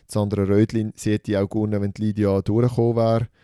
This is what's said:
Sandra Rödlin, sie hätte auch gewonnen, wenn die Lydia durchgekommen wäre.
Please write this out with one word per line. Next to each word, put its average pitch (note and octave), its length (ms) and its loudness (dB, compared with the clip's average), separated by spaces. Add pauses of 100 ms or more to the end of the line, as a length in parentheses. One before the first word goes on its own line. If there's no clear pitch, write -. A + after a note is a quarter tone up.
Sandra G2+ 360 -2
Rödlin, G#2+ 540 2
sie - 160 -2
hätte G#2 280 -2
auch G2 80 0
gewonnen, G#2+ 320 -2
wenn G2+ 120 -4
die G#2+ 140 -10
Lydia G2+ 360 0
durchgekommen A#2 540 0
wäre. A2+ 320 0 (160)